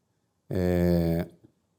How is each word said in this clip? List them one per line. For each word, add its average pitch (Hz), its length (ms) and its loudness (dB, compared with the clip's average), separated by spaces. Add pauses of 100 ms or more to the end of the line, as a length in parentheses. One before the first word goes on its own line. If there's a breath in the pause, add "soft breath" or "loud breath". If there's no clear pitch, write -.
(480)
É, 87 800 0 (520)